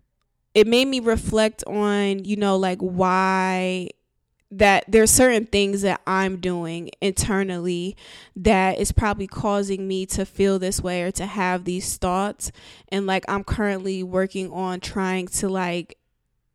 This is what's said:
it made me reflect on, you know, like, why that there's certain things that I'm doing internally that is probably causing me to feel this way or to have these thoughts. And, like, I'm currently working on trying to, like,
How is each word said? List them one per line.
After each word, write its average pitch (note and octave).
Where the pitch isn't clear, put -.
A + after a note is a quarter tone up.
it G#3+
made A#3+
me C4+
reflect A3
on, G3+
you G3+
know, G3+
like, F#3
why F#3
that G3
there's A3
certain A#3
things G3
that G3
I'm F#3+
doing E3+
internally F#3
that F#3+
is G3+
probably G3+
causing G3
me F#3+
to -
feel G3
this F#3
way F3+
or F#3
to F3+
have F#3
these F3+
thoughts. F#3+
And, G3
like, F#3+
I'm G3
currently F#3+
working F#3
on F#3
trying F#3
to, -
like, F3+